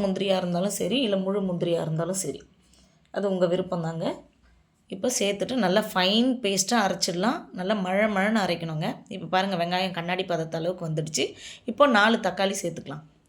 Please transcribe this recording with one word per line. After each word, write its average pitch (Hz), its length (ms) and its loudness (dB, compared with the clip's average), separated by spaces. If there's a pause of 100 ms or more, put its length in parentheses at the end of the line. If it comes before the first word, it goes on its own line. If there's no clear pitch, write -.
முந்திரியா 190 380 0
இருந்தாலும் 180 380 0
சரி, 202 260 0
இல்ல 196 100 2 (100)
முழு 202 140 0 (100)
முந்திரியா 170 360 0
இருந்தாலும் 170 400 -2
சரி, - 160 -8 (680)
அது 196 220 -2
உங்க 180 200 4
விருப்பம் 180 340 -2
தாங்க. 165 160 -6 (880)
இப்போ 190 240 -2
சேர்த்துட்டு 202 460 0
நல்லா 185 180 4 (100)
ஃபைன் 202 360 4 (140)
பேஸ்ட்டாக 196 440 2
அரைச்சிடலாம். 185 520 0 (220)
நல்லா 190 240 0
மழை 196 320 2
மழைன்னு 214 280 2
அரைக்கணுங்க. 165 440 -2 (260)
இப்போ 175 200 -10
பாருங்க, 190 280 2
வெங்காயம் 180 340 -2
கண்ணாடி 180 360 -2
பதத்த 160 280 -2
அளவுக்கு 175 280 -2
வந்துடுச்சு. 156 360 -2 (480)
இப்போ 277 120 4 (120)
நாலு 220 300 6
தக்காளி 196 340 0
சேர்த்துக்கலாம். - 460 -8 (240)